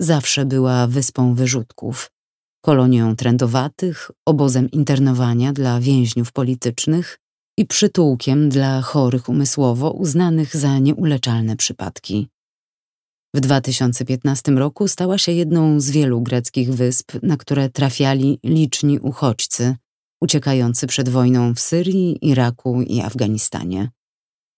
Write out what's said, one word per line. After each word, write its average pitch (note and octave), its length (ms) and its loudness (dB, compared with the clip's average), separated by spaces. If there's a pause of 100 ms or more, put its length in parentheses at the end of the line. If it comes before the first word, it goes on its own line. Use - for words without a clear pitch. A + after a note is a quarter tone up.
zawsze D3 440 0
była B2+ 420 2
wyspą B2 480 0
wyrzutków, B2 760 -4 (540)
kolonią B2+ 500 4
trędowatych, B2+ 960 -2 (140)
obozem C3 460 2
internowania C3 840 2
dla B2+ 260 0
więźniów B2 520 0
politycznych C3 880 -4 (400)
i G#3+ 60 0
przytułkiem D3 840 2
dla C3+ 320 0
chorych B2+ 480 0
umysłowo C3+ 640 0
uznanych D#3+ 640 0
za C#3 220 2
nieuleczalne C3 760 0
przypadki. - 720 -6 (1080)
W C#3 40 0
dwa C3 220 2
tysiące B2 440 -2
piętnastym C3 520 0
roku D3+ 300 0
stała F#3 300 -2
się F3 140 -2
jedną D#3+ 480 2
z C#3 100 -2
wielu C3+ 320 2
greckich B2 520 -2
wysp, B2 380 -2 (120)
na C#3+ 140 2
które C3+ 320 -2
trafiali C3+ 720 0
liczni D3 560 0
uchodźcy B2+ 760 -2 (460)
uciekający C3 680 0
przed B2+ 220 -2
wojną B2 440 2
w A#2+ 60 -4
Syrii, F3 680 0
Iraku B2 540 0
i A#2 200 -2
Afganistanie. G#2 880 -4 (680)